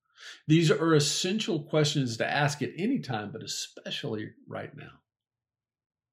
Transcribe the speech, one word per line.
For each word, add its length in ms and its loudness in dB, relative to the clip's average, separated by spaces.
These 220 8
are 240 4
essential 680 0
questions 540 2
to 100 -2
ask 360 0
at 140 -2
any 220 -2
time, 320 -6
but 120 -12
especially 880 -8
right 280 -10
now. 140 -16